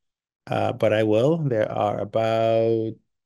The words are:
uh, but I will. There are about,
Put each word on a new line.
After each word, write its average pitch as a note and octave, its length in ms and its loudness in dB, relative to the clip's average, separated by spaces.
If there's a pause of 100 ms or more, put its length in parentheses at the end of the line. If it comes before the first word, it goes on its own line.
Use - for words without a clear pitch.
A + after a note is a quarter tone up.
(460)
uh, A2 280 -2
but A2 180 0
I A2 120 2
will. A#2 340 2
There B2 340 -2
are A2 260 -2
about, A2+ 920 0 (340)